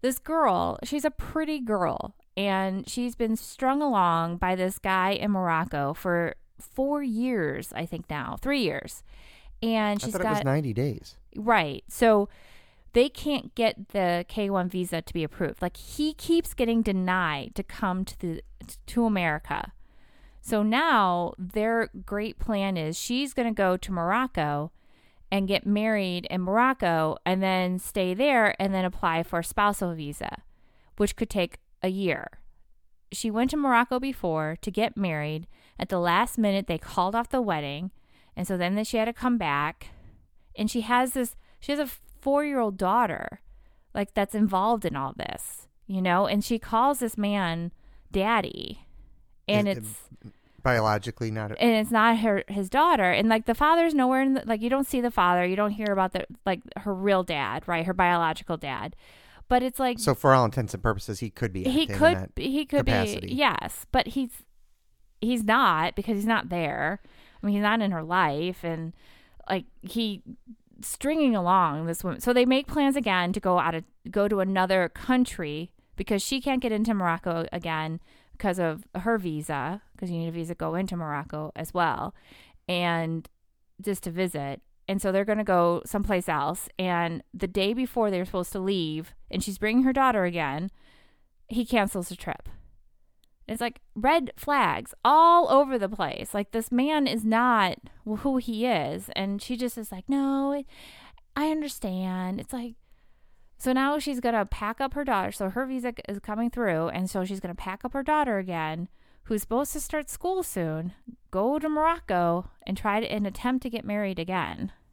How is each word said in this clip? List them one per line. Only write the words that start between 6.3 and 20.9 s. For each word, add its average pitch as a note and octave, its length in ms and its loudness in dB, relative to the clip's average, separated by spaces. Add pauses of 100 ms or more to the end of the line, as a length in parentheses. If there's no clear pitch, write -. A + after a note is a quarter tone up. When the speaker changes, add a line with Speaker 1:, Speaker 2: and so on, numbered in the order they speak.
Speaker 1:
four C#4+ 440 -2
years, A3+ 720 -2
I E3 120 -6
think E3+ 240 -10
now, C#3+ 300 -6
three C#4 220 0
years. - 400 -6 (600)
And G#3+ 400 0
Speaker 2:
I - 20 -8
Speaker 1:
she's A3 80 -6
Speaker 2:
thought F#3 100 -2
Speaker 1:
got G3+ 100 0
Speaker 2:
it - 40 2
was G#3 80 -2
ninety C#3 280 0
days. A#2+ 440 -4 (200)
Speaker 1:
Right. G#3 520 0
So G#3+ 400 6 (680)
they B3+ 140 6
can't - 460 -4
get A3+ 360 0
the F3 380 0
K G3+ 220 -2
one F#3 180 0
visa F3 340 -4
to - 120 -12
be E3 100 0
approved. - 380 -4
Like, F3+ 160 -4
he - 360 -4
keeps - 380 0
getting A#3 300 2
denied F#3 720 0
to G3 80 -6
come F#3 420 -4
to - 140 -14
the, E3+ 240 -6 (440)
to A#3 200 0
America. F3 680 -2 (680)
So G#3+ 200 0
now G#3+ 760 2